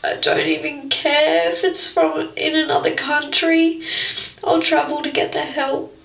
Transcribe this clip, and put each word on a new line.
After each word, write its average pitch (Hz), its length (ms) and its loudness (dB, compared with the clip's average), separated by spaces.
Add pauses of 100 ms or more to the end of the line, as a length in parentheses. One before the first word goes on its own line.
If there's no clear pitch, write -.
I - 140 -2
don't - 300 0
even 285 420 -4
care 311 600 4
if - 120 -4
it's - 280 0
from 320 440 0
in 320 200 -2
another - 380 0
country. 330 880 2 (640)
I'll 320 180 2
travel - 400 0
to 294 80 -4
get - 220 -2
the 302 100 -2
help. 277 640 -4